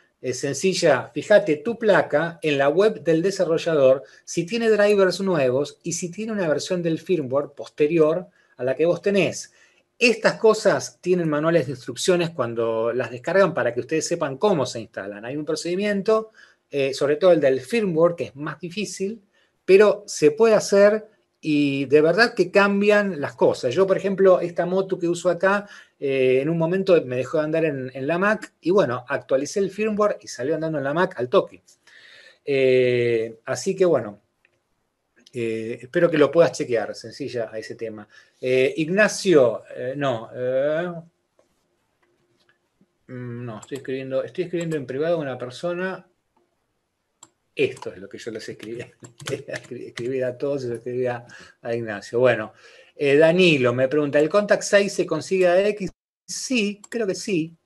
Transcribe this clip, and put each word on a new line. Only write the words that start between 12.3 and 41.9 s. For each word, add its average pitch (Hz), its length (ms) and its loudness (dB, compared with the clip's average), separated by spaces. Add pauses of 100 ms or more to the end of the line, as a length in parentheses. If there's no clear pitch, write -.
cuando 117 640 -4
las 120 180 -4
descargan 165 440 0
para 120 180 -2
que 123 80 -4
ustedes 151 260 -4
sepan 143 300 -4
cómo 165 300 0
se 117 140 -10
instalan. 101 440 -14
Hay 135 120 -10
un 151 80 -8
procedimiento, 196 880 -2 (380)
eh, 135 220 -2
sobre 147 240 0
todo 180 160 4
el 156 80 4
del 131 200 2
firmware, 170 560 0
que 127 80 -6
es 107 120 -12
más 151 220 -10
difícil, 196 640 -8 (420)
pero 190 420 8
se 147 260 2
puede 220 220 4
hacer 208 540 4 (340)
y 143 440 0
de 147 160 6
verdad 170 320 4
que 175 160 0
cambian 202 680 2
las 131 140 -6
cosas. 123 400 0
Yo, 190 120 4
por 185 100 2
ejemplo, 185 440 4
esta 170 260 -4
moto 190 320 -2
que 170 100 -2
uso 170 220 -2
acá, 196 360 0 (320)
eh, 131 440 2
en 156 80 -2
un 170 80 -2
momento 170 460 2
me 123 120 -6
dejó 131 220 -4
de 151 60 0
andar 160 200 0
en, 135 300 -4
en 135 120 -8
la 165 120 -2
Mac 208 420 -2
y, 156 100 -2
bueno, 139 380 0
actualicé 139 520 -2
el 196 100 -2
firmware 208 500 -2
y - 80 -20
salió 139 260 -6
andando 156 240 -4
en 135 60 -4
la 139 80 -4
Mac 175 240 -2
al 123 140 -6
toque. 165 320 0 (840)
Eh, 123 1000 2
así 131 280 -4
que, 190 120 2
bueno, 113 340 0 (1120)
eh, 113 480 -6
espero 131 300 0
que 151 80 2
lo 139 120 6
puedas 165 220 4
chequear, 110 420 -2
sencilla, 113 560 -8
a 110 80 -12
ese 113 160 -12
tema. 107 320 -12 (320)
Eh, 131 380 2
Ignacio, 165 840 2 (120)
eh, 127 220 -8
no, 123 380 -4
eh, 143 580 -2 (2250)